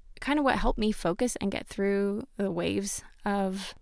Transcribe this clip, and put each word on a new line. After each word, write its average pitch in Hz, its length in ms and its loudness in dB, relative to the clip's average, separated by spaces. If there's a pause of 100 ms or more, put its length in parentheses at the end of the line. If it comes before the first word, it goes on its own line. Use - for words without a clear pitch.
(220)
kind 294 180 2
of 285 60 2
what - 140 4
helped - 200 2
me 214 140 4
focus 208 480 0
and 196 100 0
get - 160 -4
through 202 580 0 (120)
the 196 120 0
waves 190 540 -2 (220)
of 196 560 -2